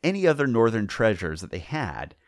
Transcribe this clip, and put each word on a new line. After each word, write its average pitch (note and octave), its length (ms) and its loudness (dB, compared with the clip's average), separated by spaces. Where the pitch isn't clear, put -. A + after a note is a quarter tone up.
any F#3 240 0
other C#3+ 220 4
northern A2+ 400 2
treasures F2+ 540 0
that F2+ 100 -14
they E2+ 80 -8
had E2 560 -8